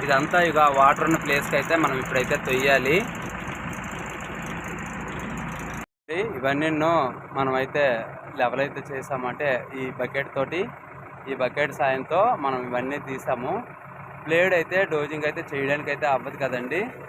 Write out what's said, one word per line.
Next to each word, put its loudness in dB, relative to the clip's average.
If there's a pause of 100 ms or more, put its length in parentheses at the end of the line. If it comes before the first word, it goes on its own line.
ఇదంతా 4
ఇక 4
వాటర్ 6
ఉన్న 6
ప్లేస్కి 0
అయితే 2
మనం 2
ఇప్పుడైతే 2
తొయ్యాలి. 4 (3500)
ఇవన్నీ 2 (680)
మనం 2
అయితే 2 (560)
లెవెల్ 4
అయితే -2 (100)
చేసామంటే -2 (260)
ఈ -4
బకెట్ -4
తోటి, -2 (680)
ఈ -2
బకెట్ 0
సాయంతో 2
మనం -2
ఇవన్నీ -2
తీసాము. -4 (720)
బ్లేడ్ 4
అయితే 2
డోజింగ్ -2
అయితే -2 (120)
చేయడానికి -2
అయితే -2
అవ్వదు 0
కదండి -2 (280)